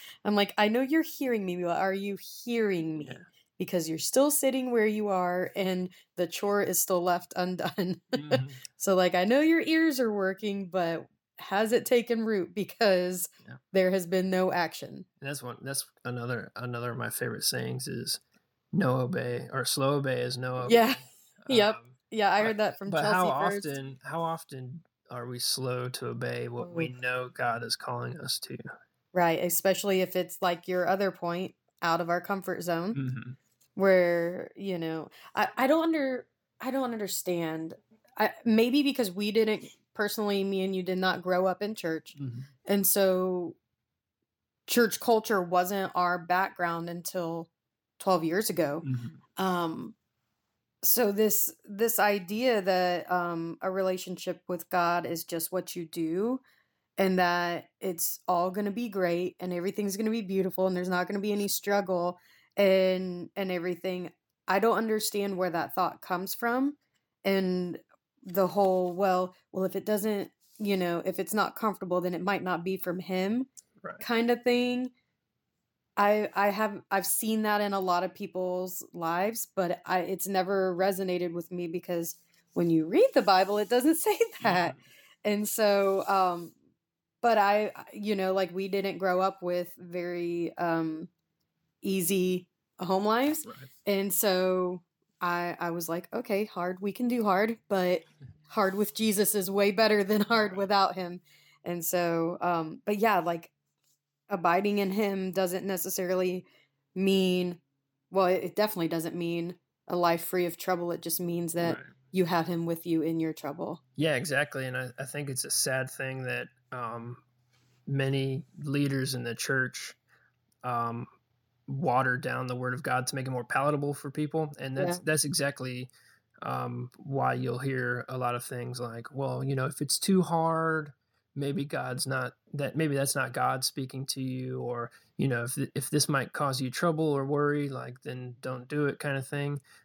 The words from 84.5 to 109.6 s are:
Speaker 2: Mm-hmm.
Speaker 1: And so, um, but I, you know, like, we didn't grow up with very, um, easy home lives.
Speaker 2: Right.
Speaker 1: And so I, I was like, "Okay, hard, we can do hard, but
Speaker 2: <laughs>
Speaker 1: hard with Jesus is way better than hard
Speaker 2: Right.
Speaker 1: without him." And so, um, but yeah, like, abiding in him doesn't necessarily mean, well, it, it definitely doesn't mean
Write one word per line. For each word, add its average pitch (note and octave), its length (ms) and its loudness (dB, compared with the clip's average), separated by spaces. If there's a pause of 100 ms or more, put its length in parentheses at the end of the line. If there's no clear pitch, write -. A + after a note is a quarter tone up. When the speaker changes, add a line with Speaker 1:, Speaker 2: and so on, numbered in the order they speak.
Speaker 2:
Mm-hmm. - 40 -20 (440)
Speaker 1:
And G#3 240 0
so, G3+ 600 4
um, F3+ 460 0 (680)
but A#3 160 4
I, G#3 360 4 (200)
you G#3 220 -2
know, F#3+ 180 0
like, F#3 200 0
we F#3+ 160 -4
didn't F#3+ 300 -2
grow F#3 220 2
up F#3+ 220 -2
with F3+ 340 -4
very, F3 800 -4
um, E3 520 -2 (720)
easy F#3 640 0 (320)
home F#3+ 260 0
lives. C4 400 2
Speaker 2:
Right. - 240 -18 (160)
Speaker 1:
And G3 280 0
so F#3 680 2 (380)
I, F3 380 -2
I F3 120 -2
was E3+ 180 -4
like, E3+ 240 -4
"Okay, G#3+ 320 -2
hard, F3+ 360 -4
we G3+ 100 -2
can B3 160 -2
do A#3+ 160 0
hard, G#3 360 2 (100)
but F3+ 340 2 (160)
Speaker 2:
<laughs> - 280 -20
Speaker 1:
hard F#3+ 280 2
with G#3 200 0
Jesus G#3+ 400 2
is F#3+ 160 -2
way G3+ 200 4
better G#3 320 4
than G3+ 180 2
hard G#3+ 320 2
Speaker 2:
Right. F#3 40 -10
Speaker 1:
without G3 380 4
him." F3+ 260 -8 (440)
And F3 200 -4
so, E3+ 560 0
um, E3 440 -2
but G#3 140 0
yeah, G#3 200 4
like, E3+ 320 -2 (800)
abiding G3 500 2
in G3 120 2
him G3 400 -2
doesn't F3+ 340 -2
necessarily F#3 800 -2 (500)
mean, F#3 640 2 (500)
well, F#3 160 4
it, F3+ 160 2
it F3 120 -6
definitely G3+ 320 0
doesn't D#3+ 280 -4
mean E3+ 420 -4 (300)